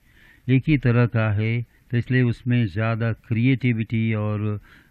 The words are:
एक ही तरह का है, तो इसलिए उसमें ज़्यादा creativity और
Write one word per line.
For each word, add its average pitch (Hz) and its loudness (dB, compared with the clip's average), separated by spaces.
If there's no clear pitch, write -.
एक 131 4
ही 151 4
तरह 120 2
का 110 0
है, 110 -2
तो - -10
इसलिए 127 0
उसमें 120 0
ज़्यादा 110 -2
creativity 113 0
और 107 -4